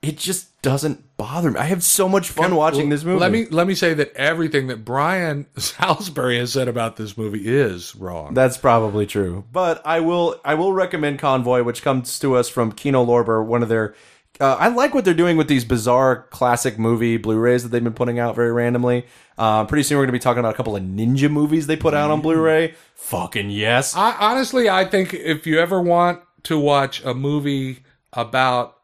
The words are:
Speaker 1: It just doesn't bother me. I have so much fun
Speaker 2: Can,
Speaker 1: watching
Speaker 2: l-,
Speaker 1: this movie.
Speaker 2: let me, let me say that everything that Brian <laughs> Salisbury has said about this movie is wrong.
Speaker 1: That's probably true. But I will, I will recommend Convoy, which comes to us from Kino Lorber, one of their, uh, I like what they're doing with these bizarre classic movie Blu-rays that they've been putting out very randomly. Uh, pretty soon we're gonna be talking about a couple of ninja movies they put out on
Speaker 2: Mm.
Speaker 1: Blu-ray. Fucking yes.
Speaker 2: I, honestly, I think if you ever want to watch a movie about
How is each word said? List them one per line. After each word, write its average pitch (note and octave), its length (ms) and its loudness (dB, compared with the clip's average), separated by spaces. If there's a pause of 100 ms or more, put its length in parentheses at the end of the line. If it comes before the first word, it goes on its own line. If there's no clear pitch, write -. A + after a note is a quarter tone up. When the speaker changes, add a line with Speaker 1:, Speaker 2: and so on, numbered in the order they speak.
Speaker 1:
It D3 160 -6
just - 440 -8
doesn't C#3 540 -2
bother C#3+ 340 -2
me. G2+ 80 -4
I C3 60 -2
have F3 180 -2
so - 260 2
much F#3+ 200 2
fun E3+ 220 0
Speaker 2:
Can, F3+ 60 2
Speaker 1:
watching D3+ 280 2
Speaker 2:
l-, C#3+ 60 0
Speaker 1:
this D3 120 -2
movie. F3+ 160 0
Speaker 2:
let F3+ 140 2
me, A3+ 140 0
let E3+ 200 0
me G3 80 0
say E3+ 200 0
that D3+ 200 -2
everything D3 520 0
that A2+ 180 -8
Brian D3 680 -2
<laughs> - 60 -20
Salisbury D3 800 -2
has A#2+ 140 -4
said C3 160 0
about A2+ 280 -4
this G#2+ 200 -10
movie G#2+ 320 -6
is A2 480 0
wrong. F2 380 -10
Speaker 1:
That's B2+ 240 2
probably G#2+ 480 2
true. F#2+ 440 -4
But E3+ 360 -2
I E3 140 0
will, E3+ 440 0
I C#3+ 100 0
will F#3 200 0
recommend E3 440 -2
Convoy, B2+ 440 2
which A#2+ 200 -4
comes C3 380 -2
to C3 160 2
us B2 120 2
from A#2 240 -2
Kino C3+ 320 0
Lorber, A2+ 400 2
one A#2 180 0
of A2+ 80 -2
their, A2 240 0 (440)
uh, - 220 2
I F#3 80 4
like B3 260 0
what A#3+ 120 2
they're F3 80 4
doing E3 240 2
with D3+ 100 2
these C3 160 2
bizarre B2 680 2
classic A#2+ 480 0
movie A#2 380 0
Blu-rays A2+ 460 2
that A#2+ 80 -10
they've A#2+ 120 0
been A#2 120 -4
putting A#2+ 240 -2
out A#2 180 -2
very A#2+ 160 0
randomly. B2 540 0 (320)
Uh, A2 260 2
pretty D3 180 0
soon D3 140 0
we're C#3 80 4
gonna B2+ 80 4
be B2 60 0
talking B2 220 0
about A2+ 140 0
a - 20 -8
couple A2+ 200 -4
of F#2+ 60 -4
ninja A#2 480 0
movies D3+ 360 0
they D#3 100 0
put D#3 180 0
out D3 160 0
on D3+ 100 0
Speaker 2:
Mm. D3+ 40 -8
Speaker 1:
Blu-ray. D#3+ 500 2 (200)
Fucking F#2+ 560 -6
yes. A2+ 460 0
Speaker 2:
I, A3 240 2
honestly, B3 480 2
I F#3+ 160 2
think F#3+ 300 -2
if D#3 320 -4
you D#3 120 2
ever F3+ 220 2
want F3 400 2 (240)
to D#3+ 140 0
watch C#3+ 440 0
a B2+ 120 -4
movie C#3 640 -4 (340)
about B2 720 -2